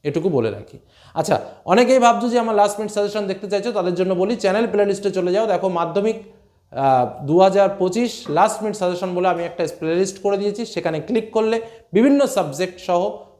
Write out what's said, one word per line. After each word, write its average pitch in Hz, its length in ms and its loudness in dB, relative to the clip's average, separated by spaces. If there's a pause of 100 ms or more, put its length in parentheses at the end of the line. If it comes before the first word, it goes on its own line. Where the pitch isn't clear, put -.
এটুকু 156 260 -2
বলে 120 220 2
রাখি। 104 260 -14 (360)
আচ্ছা, 156 280 0 (240)
অনেকেই 240 340 4
ভাবছো 233 300 4
যে 233 100 2
আমার 226 160 -2
লাস্ট 202 240 4
মিনিট 214 140 -6
সাজেশন 208 340 -2
দেখতে 190 220 -8
চাইছো, 202 220 -2
তাদের 180 240 -2
জন্য 185 180 0
বলি 190 220 0
চ্যানেল 202 320 0
প্লেলিস্টে 202 440 0
চলে 180 200 0
যাও। 214 160 2
দেখো 185 220 0
মাধ্যমিক 180 480 -2 (580)
আহ, 131 300 2 (220)
দু 156 80 2 (100)
হাজার 196 220 4 (120)
পঁচিশ 214 320 -2 (260)
লাস্ট 208 240 2
মিনিট 208 200 -4
সাজেশন 180 360 -4
বলে 185 160 0
আমি 170 160 -4
একটা 170 140 -6 (160)
প্লেলিস্ট 175 460 -2
করে 202 160 0
দিয়েছি, 202 200 -4 (120)
সেখানে 165 240 -4 (100)
ক্লিক 226 280 -2
করলে 220 220 0 (380)
বিভিন্ন 277 240 6 (160)
সাবজেক্ট 175 420 -4 (100)
সহ 175 140 2 (380)